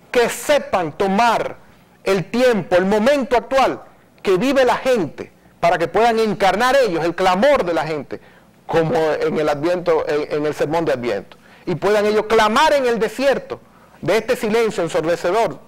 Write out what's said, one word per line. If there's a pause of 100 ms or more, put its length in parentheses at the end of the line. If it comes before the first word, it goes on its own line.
que
sepan
tomar (460)
el
tiempo,
el
momento
actual, (400)
que
vive
la
gente, (280)
para
que
puedan
encarnar
ellos
el
clamor
de
la
gente, (460)
como
en
el
Adviento,
en,
en
el
sermón
de
Adviento, (300)
y
puedan
ellos
clamar
en
el
desierto (420)
de
este
silencio
ensordecedor